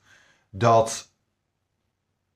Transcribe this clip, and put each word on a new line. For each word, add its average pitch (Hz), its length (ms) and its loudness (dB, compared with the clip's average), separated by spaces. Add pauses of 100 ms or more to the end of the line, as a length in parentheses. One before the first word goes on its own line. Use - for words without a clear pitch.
(500)
dat, 113 600 0 (1300)